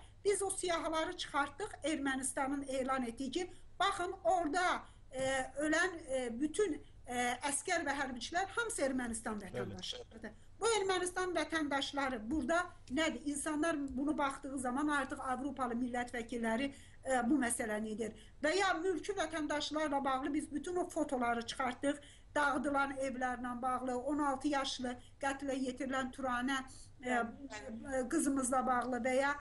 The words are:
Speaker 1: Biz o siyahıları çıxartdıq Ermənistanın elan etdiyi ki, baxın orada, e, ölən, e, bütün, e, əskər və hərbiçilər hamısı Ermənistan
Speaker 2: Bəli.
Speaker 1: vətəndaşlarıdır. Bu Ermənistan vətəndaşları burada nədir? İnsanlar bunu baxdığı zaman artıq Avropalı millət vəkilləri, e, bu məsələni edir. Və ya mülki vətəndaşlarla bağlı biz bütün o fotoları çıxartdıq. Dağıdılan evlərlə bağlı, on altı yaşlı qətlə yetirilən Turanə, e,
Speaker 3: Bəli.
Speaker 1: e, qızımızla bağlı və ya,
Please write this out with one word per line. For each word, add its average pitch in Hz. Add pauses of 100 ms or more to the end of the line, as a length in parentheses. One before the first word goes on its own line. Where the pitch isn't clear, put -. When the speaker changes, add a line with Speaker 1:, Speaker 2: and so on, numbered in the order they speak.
(260)
Speaker 1:
Biz 392
o 381
siyahıları 330
çıxartdıq 285 (120)
Ermənistanın 277
elan 262
etdiyi 240
ki, 359 (280)
baxın 370
orada, 339 (300)
e, 262
ölən, 320 (180)
e, 247
bütün, 311 (260)
e, 247 (140)
əskər 339
və 277
hərbiçilər 285
hamısı 440
Ermənistan 240
Speaker 2:
Bəli. 185
Speaker 1:
vətəndaşlarıdır. - (280)
Bu 403 (120)
Ermənistan 370
vətəndaşları 285 (120)
burada 320 (260)
nədir? 311
İnsanlar 302 (220)
bunu 285
baxdığı 277
zaman 254
artıq 269
Avropalı 262
millət 240
vəkilləri, 233 (340)
e, 247
bu 294
məsələni 220
edir. 214 (320)
Və 311
ya 381
mülki 339
vətəndaşlarla 302
bağlı 269
biz 285
bütün 349
o 359
fotoları 247
çıxartdıq. 269 (360)
Dağıdılan 277
evlərlə 254
bağlı, 254
on 277
altı 277
yaşlı 269 (260)
qətlə 277
yetirilən 262
Turanə, 254 (460)
e, 247
Speaker 3:
Bəli. 247
Speaker 1:
e, -
qızımızla 262
bağlı 247
və 247
ya, 277